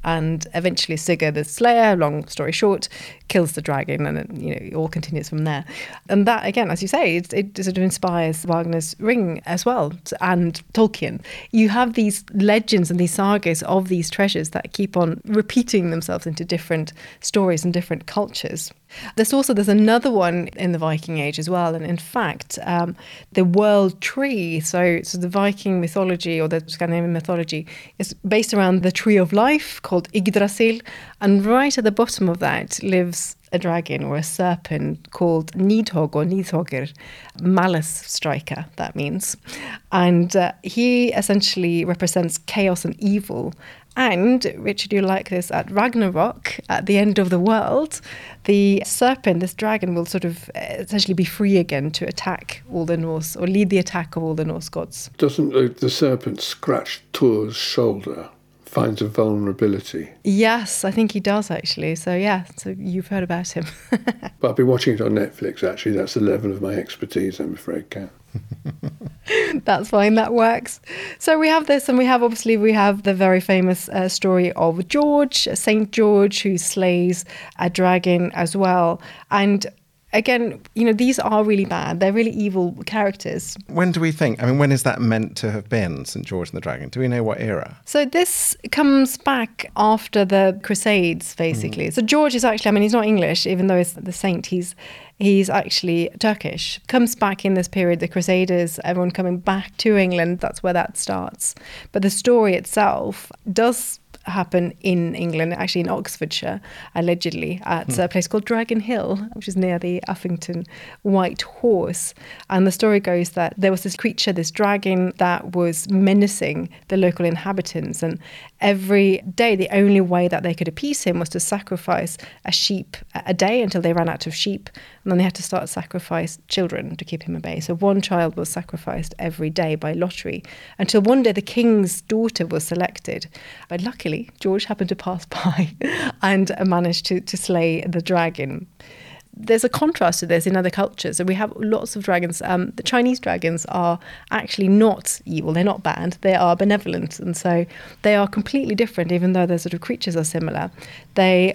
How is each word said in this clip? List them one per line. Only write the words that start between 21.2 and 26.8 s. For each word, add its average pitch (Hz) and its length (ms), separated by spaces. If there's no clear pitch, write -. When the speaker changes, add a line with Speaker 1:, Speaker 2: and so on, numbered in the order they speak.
Speaker 1:
as 156 120
well, 175 240
and 160 100
in 170 140
fact, - 640
um, 170 340
the 185 120
World 202 560
Tree, 196 600
so, 175 420
so - 160
the 180 100
Viking 196 540
mythology 175 580
or 156 80
the 165 180
Scandinavian 170 460